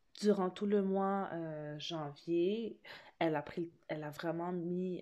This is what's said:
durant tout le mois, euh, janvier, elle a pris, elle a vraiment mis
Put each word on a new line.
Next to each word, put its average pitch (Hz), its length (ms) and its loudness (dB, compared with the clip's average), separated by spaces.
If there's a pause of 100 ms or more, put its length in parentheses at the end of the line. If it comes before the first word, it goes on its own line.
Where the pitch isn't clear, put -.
(200)
durant 190 300 4
tout 196 160 -4
le 202 180 4
mois, 196 480 2
euh, 151 480 -6
janvier, 170 960 0 (420)
elle 165 180 4
a 147 40 0
pris, 170 300 -6 (160)
elle 156 160 -4
a 151 60 -6
vraiment 170 420 -4
mis 180 500 -2